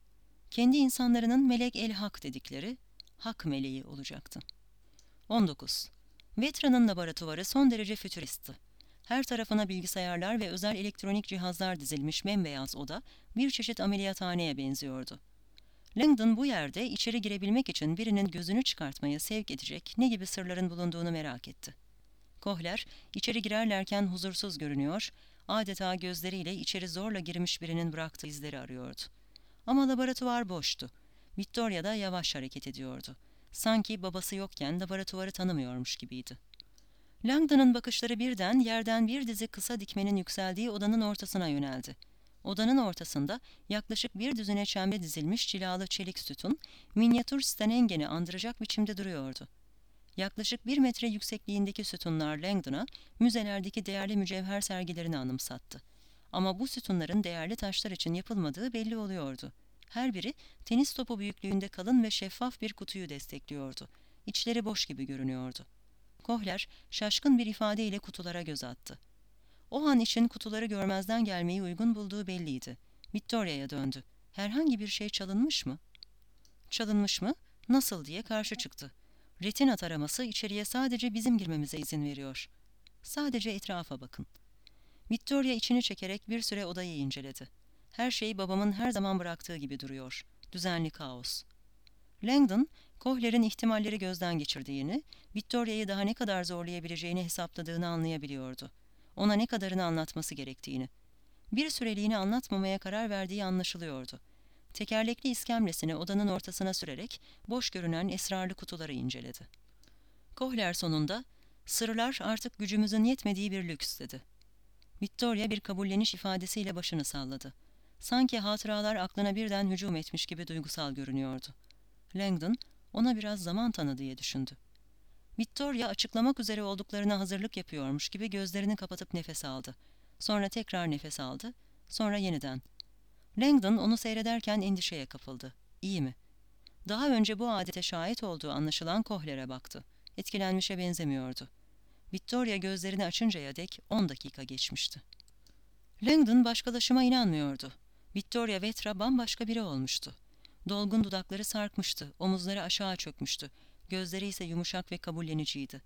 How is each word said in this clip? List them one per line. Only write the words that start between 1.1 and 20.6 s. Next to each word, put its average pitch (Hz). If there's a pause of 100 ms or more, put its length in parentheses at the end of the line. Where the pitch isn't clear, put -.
Melek 247
el 226
Hak 202
dedikleri 139 (400)
Hak -
meleği 135
olacaktı. 139 (920)
On 214
dokuz. - (480)
Vetra'nın 254
laboratuvarı 165
son 269
derece 214
fütüristti. - (500)
Her 254
tarafına 214
bilgisayarlar 180
ve 202
özel 190
elektronik 202
cihazlar 180
dizilmiş 147
bembeyaz 160
oda 143 (360)
bir 269
çeşit -
ameliyathaneye 185
benziyordu. 135 (800)
Langdon 226
bu 262
yerde 190
içeri 233
girebilmek 202
için 160
birinin 202
gözünü 180
çıkartmaya 147
sevk 214
edecek 147
ne 254
gibi 208
sırların 180